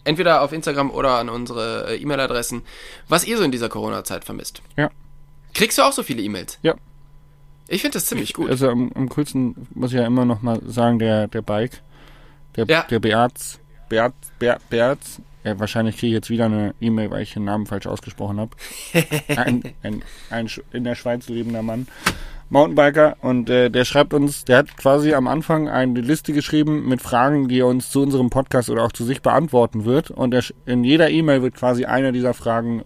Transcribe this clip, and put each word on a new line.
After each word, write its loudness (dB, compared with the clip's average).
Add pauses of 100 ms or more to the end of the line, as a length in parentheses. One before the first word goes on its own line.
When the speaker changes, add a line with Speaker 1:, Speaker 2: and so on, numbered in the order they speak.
Speaker 1:
entweder 2
auf -2
Instagram -2
oder 0
an -2
unsere, -6
äh, -4
E-Mail-Adressen, -4 (460)
was 2
ihr -2
so 2
in 0
dieser -2
Corona-Zeit -8
vermisst. -14 (140)
Speaker 2:
Ja. 0 (640)
Speaker 1:
Kriegst 0
du 6
auch 4
so -4
viele -6
E-Mails? -8
Speaker 2:
Ja. 2 (960)
Speaker 1:
Ich -4
find -2
das -4
ziemlich -4
Speaker 2:
Ich, -10
Speaker 1:
gut. -2
Speaker 2:
also 2
am, 0
am -4
coolsten -4
muss -4
ich 0
ja 2
immer 2
noch 0
mal -2
sagen, 2
der, 2
der -6
Bike, -4 (720)
der, 0
Speaker 1:
Ja. 4
Speaker 2:
der 0
Beatz, 0 (280)
Beatz, 2 (240)
Ber-, 2 (120)
Beatz, 0 (240)
äh, -4
wahrscheinlich -2
krieg -2
ich 2
jetzt -2
wieder 2
eine 0
E-Mail, 0
weil -6
ich -10
den -6
Namen -4
falsch -8
ausgesprochen -8
hab. -8 (360)
Speaker 1:
<laughs> -2
Speaker 2:
Ein, 0 (200)
ein, -8 (280)
ein -4
Sch-, -12 (100)
in -6
der -2
Schweiz -4
lebender -4
Mann, -4 (640)
Mountainbiker, 4
und, 0
äh, 4
der 2
schreibt 2
uns, 0
der 6
hat 0
quasi 4
am 2
Anfang 0
eine 0
Liste -2
geschrieben 0
mit 0
Fragen, 2
die 2
er 4
uns 0
zu 2
unserem 2
Podcast 0
oder 2
auch 0
zu -6
sich -2
beantworten 2
wird, 2
und -2
er 4
sch-, -8 (100)
in 0
jeder 6
E-Mail 4
wird 0
quasi 0
eine 2
dieser 0
Fragen -2